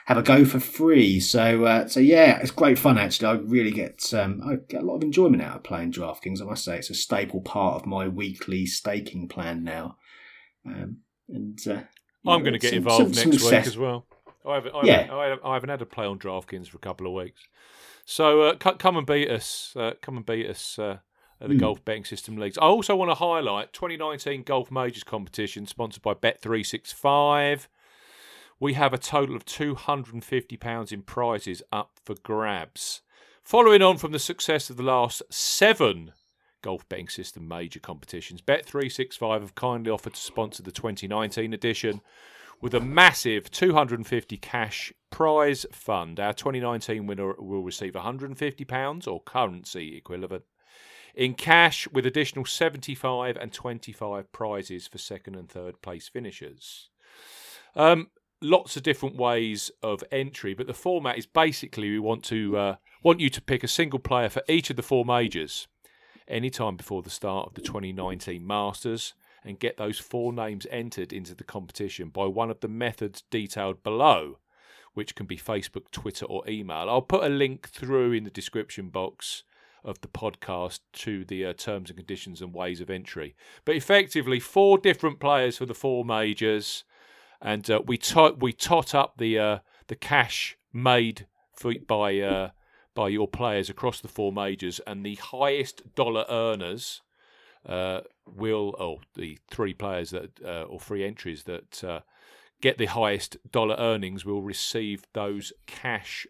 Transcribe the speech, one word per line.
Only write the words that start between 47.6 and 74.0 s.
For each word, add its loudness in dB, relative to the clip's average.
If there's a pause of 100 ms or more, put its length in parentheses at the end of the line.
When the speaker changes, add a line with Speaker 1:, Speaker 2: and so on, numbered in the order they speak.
Speaker 2:
receive -8
a -8
hundred -8
and -14
fifty -6
pounds -6
or -8
currency -6
equivalent -10 (720)
in 0
cash, 4
with 0
additional -2
seventy-five -4
and -12
twenty-five -10
prizes -8
for -18
second -14
and -16
third -14
place -14
finishers. -16 (840)
Um, 6 (300)
lots 2
of -8
different -2
ways -2 (100)
of -4
entry, -6
but -8
the -10
format -2
is -8
basically 0
we -2
want -2
to, -2
uh, -2 (280)
want 6
you 2
to -10
pick -2
a -6
single -2
player 0
for -6
each 0
of -6
the -4
four 0
majors -2 (600)
any -6
time -4
before -8
the -18
start -6
of -20
the -14
twenty -8
nineteen -8
Masters -4 (280)
and -16
get -4
those -6
four -6
names -8
entered -8
into -12
the -18
competition -10
by -2
one -2
of -10
the -6
methods -6
detailed -4
below, 2 (560)